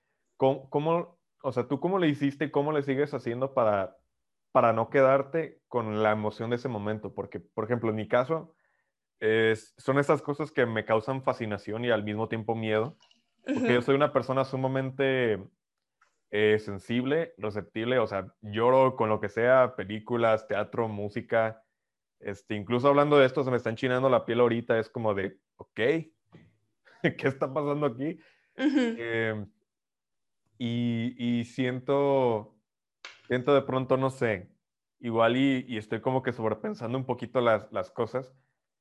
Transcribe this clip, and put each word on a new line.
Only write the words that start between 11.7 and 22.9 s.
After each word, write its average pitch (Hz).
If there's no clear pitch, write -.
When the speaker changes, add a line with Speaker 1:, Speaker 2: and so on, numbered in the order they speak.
Speaker 1:
y 120
al 107
mismo 107
tiempo 113
miedo, 110
porque 240
yo 123
Speaker 2:
Ujú. -
Speaker 1:
soy 135
una 143
persona 131
sumamente, 131
eh, 107
sensible, 123
receptible, 107
o 110
sea, 95
lloro 127
con 113
lo 107
que 104
sea, 123
películas, 110
teatro, 107
música, 110
este, -
incluso 117
hablando 147